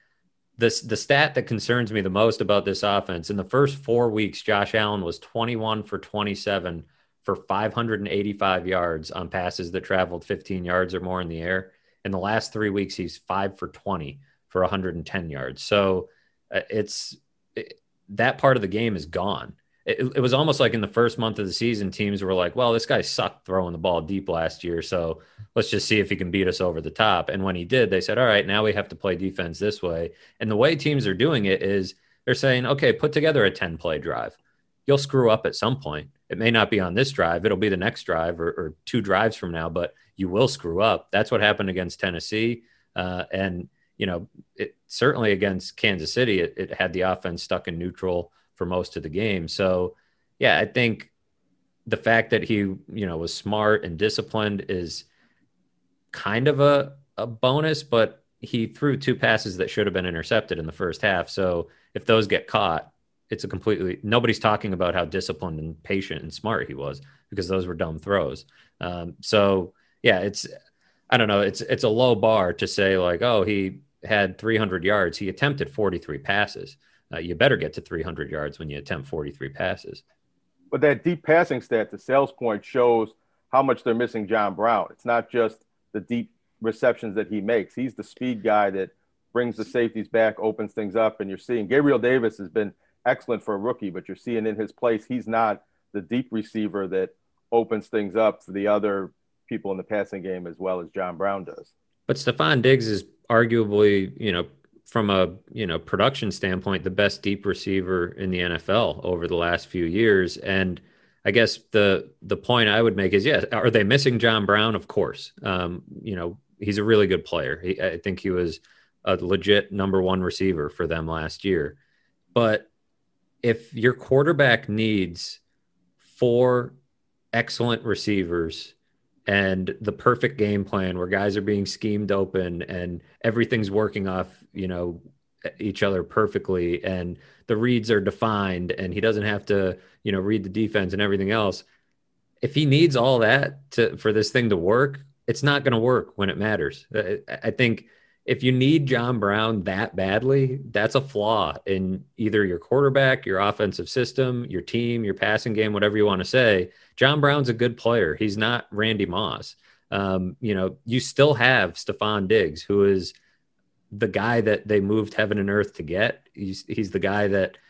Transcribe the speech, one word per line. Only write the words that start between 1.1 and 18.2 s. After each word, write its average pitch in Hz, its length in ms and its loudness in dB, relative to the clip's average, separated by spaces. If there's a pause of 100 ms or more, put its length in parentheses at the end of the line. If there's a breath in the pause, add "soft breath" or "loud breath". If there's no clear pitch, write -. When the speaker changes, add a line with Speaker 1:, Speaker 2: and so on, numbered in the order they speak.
Speaker 1:
that 127 120 -2
concerns 117 440 -2
me 107 120 -2
the 95 80 -2
most 107 300 2
about 101 240 2
this 98 180 -2
offense, 98 480 0
in 208 60 -4
the 185 80 -2
first 139 320 2
four 120 340 2
weeks, 107 320 -2
Josh 101 320 0
Allen 104 280 0
was 85 160 -6
twenty-one 110 640 -4
for 101 160 -8
twenty-seven 98 840 -4 (400)
for 98 100 -2
five 104 400 -2
hundred 113 260 -2
and 101 80 -6
eighty-five 98 580 0
yards 87 440 -2
on 90 180 -8
passes 87 440 -6
that 92 100 -6
traveled 90 420 -2
fifteen 92 400 -6
yards 90 300 0
or 90 60 -4
more 92 200 -4
in 85 80 -6
the 82 120 -8
air. 92 320 -4 (320 soft breath)
In 98 80 -6
the 95 60 -2
last 107 340 -2
three 107 180 -2
weeks, 98 240 -2
he's 87 220 -8
five 98 420 -4
for - 100 -8
twenty 80 520 -8 (280 soft breath)
for 92 140 0
a 90 60 4
hundred 92 260 -4
and 82 100 -8
ten 87 240 -6
yards. 65 340 -10
So, 98 460 0 (460 soft breath)
uh, 95 60 -2 (100)
it's, - 460 -6 (400)
it, - 240 -12 (300)
that 117 280 0